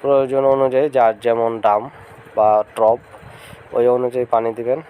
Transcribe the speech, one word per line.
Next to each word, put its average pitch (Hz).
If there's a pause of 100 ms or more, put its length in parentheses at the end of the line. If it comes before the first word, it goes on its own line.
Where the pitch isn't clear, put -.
প্রয়োজন 135 (120)
অনুযায়ী 135 (100)
যার 113 (100)
যেমন 117 (140)
ড্রাম 107 (540)
বা 107 (280)
টব, 117 (760)
ওই 120 (120)
অনুযায়ী 123
পানি 113
দিবেন। 123 (120)